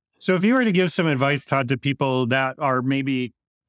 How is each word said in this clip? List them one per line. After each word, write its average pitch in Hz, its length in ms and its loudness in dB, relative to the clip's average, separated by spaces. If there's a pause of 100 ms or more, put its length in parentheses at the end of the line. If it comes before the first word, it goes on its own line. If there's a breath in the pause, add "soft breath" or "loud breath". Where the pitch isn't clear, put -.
(200)
So 185 160 0
if 180 80 0
you 226 100 4
were 262 120 4
to 220 80 2
give 180 180 2
some 170 160 0
advice, 139 380 0
Todd, 135 240 -2
to 135 80 0
people 131 500 -2
that 131 320 0
are 131 220 0
maybe 131 520 -2 (360)